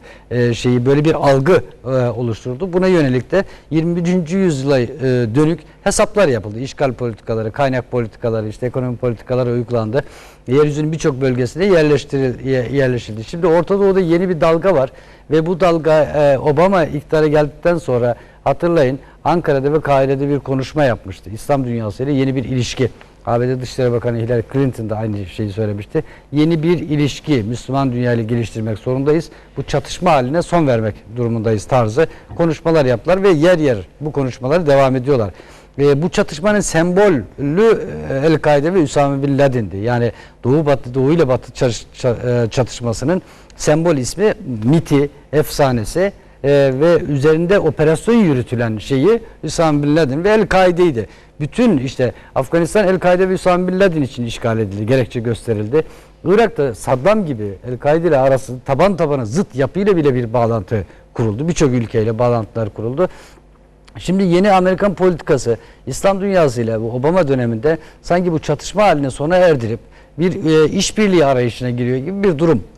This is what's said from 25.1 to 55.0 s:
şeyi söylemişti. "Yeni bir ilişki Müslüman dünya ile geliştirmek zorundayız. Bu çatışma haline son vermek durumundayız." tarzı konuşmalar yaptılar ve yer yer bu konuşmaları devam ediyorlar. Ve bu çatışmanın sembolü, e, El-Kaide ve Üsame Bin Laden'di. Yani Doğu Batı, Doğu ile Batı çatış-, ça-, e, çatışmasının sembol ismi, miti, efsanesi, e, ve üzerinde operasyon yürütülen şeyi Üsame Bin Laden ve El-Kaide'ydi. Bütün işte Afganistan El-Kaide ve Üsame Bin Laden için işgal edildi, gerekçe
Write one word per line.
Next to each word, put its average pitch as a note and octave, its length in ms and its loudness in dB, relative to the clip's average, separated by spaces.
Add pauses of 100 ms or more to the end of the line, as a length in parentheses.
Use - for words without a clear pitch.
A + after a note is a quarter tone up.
şeyi G#2 260 -6
söylemişti. G#2 520 -4 (280)
"Yeni D3+ 300 2
bir E3+ 160 2
ilişki D3 680 -2
Müslüman C3 440 -4
dünya B2 200 0
ile A#2 100 0
geliştirmek A2+ 560 -4
zorundayız. C#3 520 -2 (260)
Bu C3+ 60 -6
çatışma E3 500 -2
haline C#3 300 0
son E3 240 0
vermek A2 280 0 (220)
durumundayız." A2+ 480 -2
tarzı B2+ 420 0 (300)
konuşmalar D#3+ 480 2
yaptılar D3 380 0
ve G3+ 60 4
yer E3+ 300 4
yer C3+ 200 0 (220)
bu D3+ 120 -6
konuşmaları C#3 540 -2
devam C3+ 300 4
ediyorlar. B2 340 0 (480)
Ve C#3+ 240 2
bu F3+ 60 0
çatışmanın G3 520 -2
sembolü, F3 640 2 (840)
e, C3+ 160 0
El-Kaide D3+ 480 2
ve F#3 80 4
Üsame C#3 440 0
Bin C#3 120 0
Laden'di. B2 380 0
Yani A#2 360 0 (320)
Doğu C#3+ 220 2
Batı, C3+ 280 0
Doğu C3+ 180 2
ile E3 160 2
Batı B2 240 -2
çatış-, - 420 -2
ça-, A#2+ 500 -2
e, G#2+ 60 -2
çatışmasının B2+ 720 -4 (340)
sembol D#3+ 400 2
ismi, E3+ 380 -2 (300)
miti, C#3+ 460 2 (220)
efsanesi, D3 800 0 (320)
e, C#3 60 2 (300)
ve E3 180 4
üzerinde D#3 600 2
operasyon D#3+ 560 0
yürütülen B2 640 0
şeyi D3 420 2 (240)
Üsame D#3 380 0
Bin D3 140 2
Laden D#3 280 0
ve G3+ 40 2
El-Kaide'ydi. F3+ 800 2 (320)
Bütün F#3 380 2
işte B2 340 -2 (220)
Afganistan E3+ 540 0
El-Kaide F3+ 400 2
ve F#3 40 -2
Üsame F3+ 400 0
Bin F#3 80 0
Laden E3 220 2
için A#2+ 240 -6
işgal A2+ 320 -2
edildi, G#2 280 -4
gerekçe B2 340 0